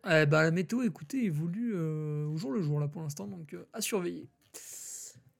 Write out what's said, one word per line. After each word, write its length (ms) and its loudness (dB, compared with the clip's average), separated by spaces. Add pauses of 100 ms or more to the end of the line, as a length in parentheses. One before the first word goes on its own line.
(100)
eh 140 8
ben, 180 6
la 80 6
météo, 320 0
écoutez, 420 -2
évolue, 520 0
euh, 500 -2
au 120 -2
jour 120 -4
le 120 0
jour, 180 2
là, 80 0
pour 140 -8
l'instant, 240 -8
donc, 260 -12
euh, 220 -14
à 80 -6
surveiller. 480 -4 (1080)